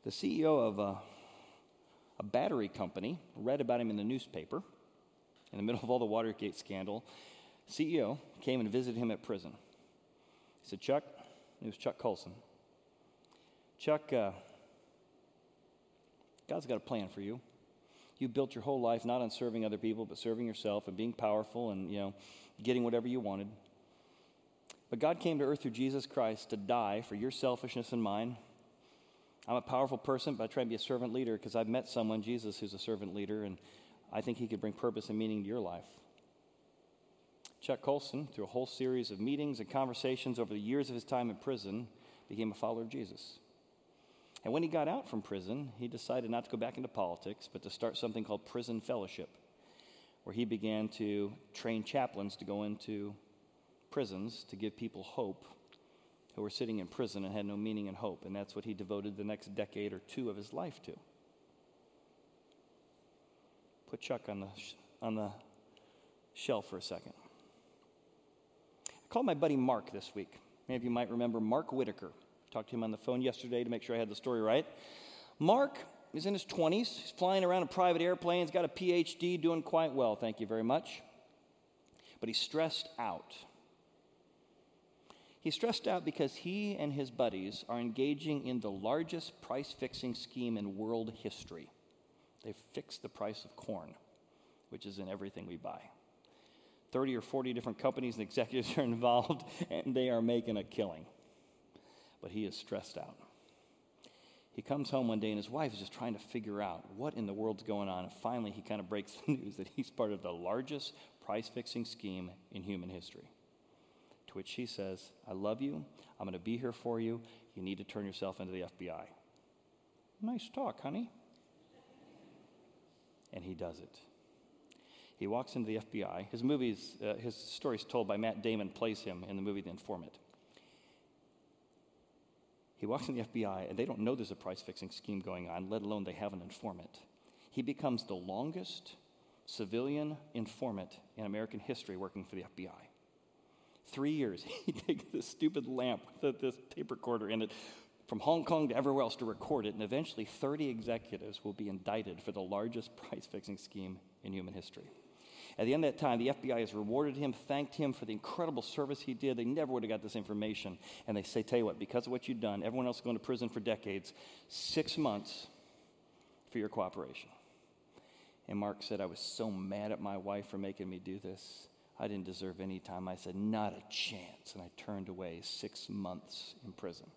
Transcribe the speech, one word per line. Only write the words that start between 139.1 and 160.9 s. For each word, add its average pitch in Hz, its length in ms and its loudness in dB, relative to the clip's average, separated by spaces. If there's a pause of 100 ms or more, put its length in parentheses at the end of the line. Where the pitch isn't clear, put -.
civilian 143 720 0 (160)
informant 107 640 -4 (160)
in 110 100 -6
American 107 340 -2
history - 360 -6
working 92 300 -6
for - 100 -12
the 90 80 -6
F - 120 -16
B 90 120 -8
I. 92 220 -16 (960)
Three 143 240 2
years, 123 320 2
<laughs> - 220 -8
he 180 80 0
takes - 400 0
this - 120 -2
stupid 143 420 2
lamp 127 380 2 (160)
with 131 200 2
this 131 140 0 (160)
tape - 200 -4
recorder 113 380 0
in 110 120 4
it 107 100 0 (560)
from 107 120 -2
Hong 247 240 6
Kong 156 240 4
to 117 80 2
everywhere 135 280 6
else 113 120 0
to 123 100 -4
record 113 400 0
it, 104 80 0
and 107 80 -4
eventually 113 440 0
thirty 147 420 0
executives 113 800 -4
will 104 80 -2
be 101 160 -4
indicted 98 520 -2
for 101 120 -6
the 98 80 -4
largest 107 560 -2
price-fixing - 600 -8
scheme 92 420 -8 (240)
in 95 100 -6
human 92 200 -6
history. - 380 -12 (640)
At 113 80 2
the 127 80 6
end 160 120 6
of 135 80 6
that - 60 -8
time, 123 200 6
the 120 100 6
F 139 120 0
B 131 100 0
I 117 80 4
has 104 140 0
rewarded 123 420 2
him, 139 160 0
thanked 139 440 -2
him 139 180 2
for - 100 -6
the 110 80 -4
incredible 131 500 -2
service 143 380 -2
he 135 140 -4
did. 127 240 2
They 117 80 0
never 139 260 2
would 123 120 2
have 110 60 -2
got 107 120 2
this 107 160 -4
information. 104 600 -2 (300)